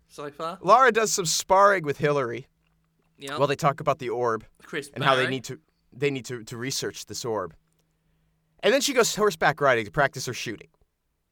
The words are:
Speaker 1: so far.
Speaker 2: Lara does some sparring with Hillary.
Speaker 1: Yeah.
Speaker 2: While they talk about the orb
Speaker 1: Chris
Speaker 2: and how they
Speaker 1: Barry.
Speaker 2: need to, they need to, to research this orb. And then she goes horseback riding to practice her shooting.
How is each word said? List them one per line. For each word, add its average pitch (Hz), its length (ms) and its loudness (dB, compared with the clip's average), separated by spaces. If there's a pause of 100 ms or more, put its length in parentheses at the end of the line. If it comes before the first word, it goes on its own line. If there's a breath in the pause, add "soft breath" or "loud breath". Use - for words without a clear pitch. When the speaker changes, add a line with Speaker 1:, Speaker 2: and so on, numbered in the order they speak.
Speaker 1:
so 147 220 -14
far. 165 320 -10
Speaker 2:
Lara 233 300 6
does 220 200 0
some 180 140 -2
sparring 190 580 4
with 143 140 -4
Hillary. 139 480 -2 (720)
Speaker 1:
Yeah. 139 200 -10
Speaker 2:
While 143 100 0
they 139 80 -2
talk 143 240 -2
about 143 200 -2
the 123 80 -8
orb 113 360 -2 (200)
Speaker 1:
Chris - 300 -10
Speaker 2:
and 120 100 -6
how 135 100 4
they 127 80 2
Speaker 1:
Barry. 127 120 -2
Speaker 2:
need 127 100 -8
to, - 160 -14 (320)
they 139 180 -2
need 135 160 -8
to, 123 180 -10
to 120 120 -14
research 120 500 -8
this - 180 -12
orb. 101 300 -6 (1080)
And 202 80 4
then 277 80 4
she 277 120 -2
goes 240 220 2
horseback 190 460 0
riding 127 240 2
to 98 60 -14
practice 139 360 -2
her 123 80 -8
shooting. - 340 -10 (640)